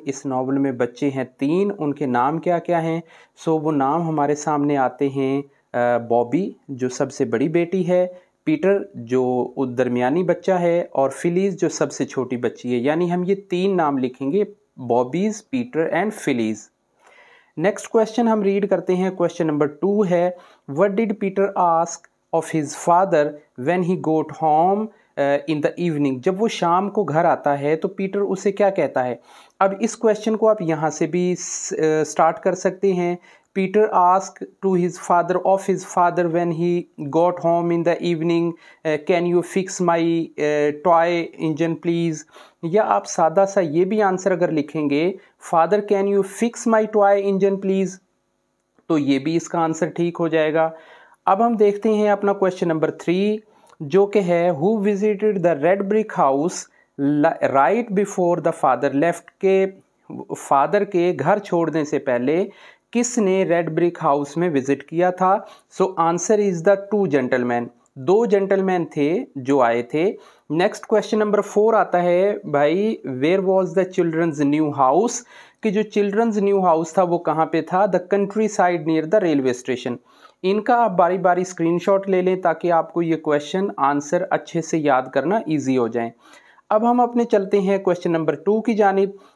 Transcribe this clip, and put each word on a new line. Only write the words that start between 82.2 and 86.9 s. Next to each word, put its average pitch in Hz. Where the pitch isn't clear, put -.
लें 185
ताकि 170
आपको 165
ये 160
क्वेश्चन 156
आंसर 143
अच्छे -
से 165
याद 131
करना 165
ईजी 135
हो 120
जाए। 117
अब 214
हम 247